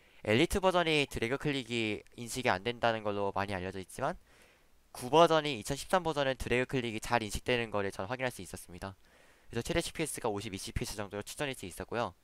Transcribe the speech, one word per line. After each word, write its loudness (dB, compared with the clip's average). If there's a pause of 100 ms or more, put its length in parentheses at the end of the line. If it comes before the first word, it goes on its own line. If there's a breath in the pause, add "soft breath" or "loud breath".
(220 loud breath)
엘리트 4
버전이 4
드래그 -2
클릭이 -2 (140)
인식이 -4
안 2
된다는 0
걸로 -2
많이 0
알려져 -4
있지만 -4 (760 soft breath)
구 -8
버전이, 6
이천십삼 0
버전은 2
드래그 2
클릭이 -2
잘 2
인식되는 0
거를 0
전 -6
확인할 -2
수 -10
있었습니다. -10 (540 soft breath)
그래서 -4
최대 0
씨피에스가 -4
오십이 -4
씨피에스 -6
정도로 -6
추천할 -6
수 -10
있었고요. -4